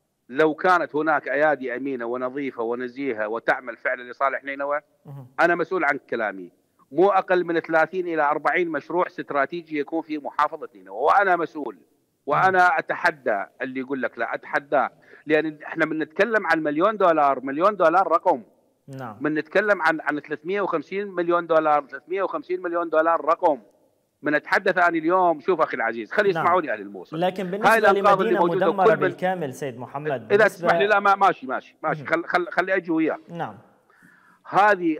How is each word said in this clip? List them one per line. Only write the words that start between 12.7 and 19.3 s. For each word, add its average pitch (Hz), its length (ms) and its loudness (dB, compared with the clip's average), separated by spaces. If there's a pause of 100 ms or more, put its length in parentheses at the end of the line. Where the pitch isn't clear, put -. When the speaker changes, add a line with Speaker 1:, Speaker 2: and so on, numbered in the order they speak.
Speaker 1:
أتحدى 127 680 -2 (160)
اللي 131 180 -6
يقول 131 220 -6
لك 117 180 -6
لا، 120 160 -6
أتحداه، 143 540 -2 (360)
لأن 156 380 0
إحنا 160 220 -4
بنتكلم 170 640 -2
عن 160 160 0
مليون 170 340 0
دولار، 151 420 4
مليون 151 360 0
دولار 175 320 4
رقم. 160 360 0 (440)
Speaker 2:
نعم. 127 340 -14
Speaker 1:
بنتكلم 165 600 0